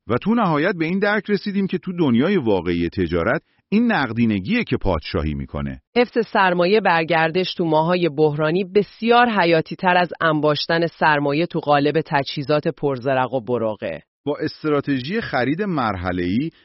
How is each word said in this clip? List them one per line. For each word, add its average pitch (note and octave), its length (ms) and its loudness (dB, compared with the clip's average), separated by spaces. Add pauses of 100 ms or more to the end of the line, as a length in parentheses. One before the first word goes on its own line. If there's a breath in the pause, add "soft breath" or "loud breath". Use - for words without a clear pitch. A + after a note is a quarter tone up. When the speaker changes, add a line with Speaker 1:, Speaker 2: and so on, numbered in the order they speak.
Speaker 1:
و A#2 100 0
تو G#3+ 180 0
نهایت F3+ 440 0
به D#3+ 60 0
این F#3 140 -2
درک G#3 300 -2
رسیدیم G3 380 -2
که F#3 100 -4
تو F#3 220 -8
دنیای D3+ 380 2
واقعی F2 520 0
تجارت، F2 520 -2 (280)
این A3+ 220 2
نقدینگیه A#2 720 0
که A#2+ 140 -2
پادشاهی D#2 560 -2
می‌کنه. C#2 480 -8 (140)
Speaker 2:
حفظ A#3 320 0
سرمایه F#3 540 2
برگردش E3 720 0
تو F3+ 120 -2
ماهای E3 440 2
بحرانی D#3 540 0
بسیار A3+ 640 2
حیاتی E3+ 460 2
تر F3+ 220 2
از F3+ 120 2 (120)
انباشتن D#3 640 2
سرمایه D3 580 2
تو E3+ 140 -6
قالب D3 460 2
تجهیزات D3 640 -2
پرزرق C3 640 -2
و C3 80 -2
براقه. G#2+ 600 -4 (240)
Speaker 1:
با C#3 120 -4
استراتژی D3 840 -2
خرید C#3+ 400 -2
مرحله‌ای G#2 880 -2 (140 soft breath)